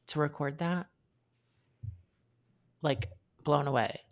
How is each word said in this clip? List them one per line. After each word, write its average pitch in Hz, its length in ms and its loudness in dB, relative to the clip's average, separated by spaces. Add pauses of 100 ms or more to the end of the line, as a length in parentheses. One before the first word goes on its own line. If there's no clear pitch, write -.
to - 120 -2
record 147 380 0
that, 175 300 -2 (1900)
like, 143 280 0 (360)
blown 143 220 4
away. 123 340 0 (100)